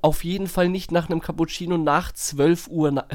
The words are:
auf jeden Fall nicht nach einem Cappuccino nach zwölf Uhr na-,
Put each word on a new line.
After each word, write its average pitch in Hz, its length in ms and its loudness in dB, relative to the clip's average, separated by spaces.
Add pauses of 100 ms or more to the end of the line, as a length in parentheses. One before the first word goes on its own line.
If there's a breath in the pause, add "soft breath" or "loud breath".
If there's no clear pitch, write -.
auf 156 240 2
jeden 190 220 -4
Fall 180 200 2
nicht 185 240 -4
nach 165 180 0
einem 165 120 0
Cappuccino 170 560 -2
nach 156 340 2
zwölf 151 560 0
Uhr 156 240 2
na-, 135 240 -2